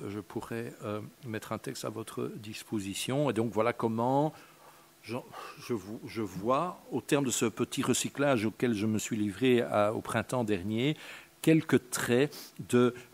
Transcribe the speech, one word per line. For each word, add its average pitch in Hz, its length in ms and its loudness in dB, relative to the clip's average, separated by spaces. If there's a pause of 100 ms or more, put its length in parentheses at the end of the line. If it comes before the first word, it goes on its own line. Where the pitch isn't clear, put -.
je 101 100 -6
pourrais, 117 540 -8 (100)
euh, 107 160 -4 (280)
mettre 110 240 -8
un 107 80 -4
texte - 260 -8
à 127 40 -6
votre 113 480 -6
disposition. 110 920 -4
Et 117 40 0
donc 110 200 -2
voilà 110 180 2
comment 127 600 0 (680)
je, 120 160 -8 (420)
je 127 140 -6
vous, 104 340 -6
je 117 140 -6
vois, 113 600 -2 (100)
au 143 100 -2
terme 143 240 2
de 123 60 0
ce - 120 0
petit 117 400 0
recyclage 123 640 2
auquel 117 280 0
je 101 120 0
me 110 120 2
suis 110 200 -2
livré 113 440 4
à, 104 320 2
au 113 60 -4
printemps 117 460 -2
dernier, 107 500 0 (460)
quelques 160 480 4
traits 127 440 2 (360)
de, 123 260 6 (180)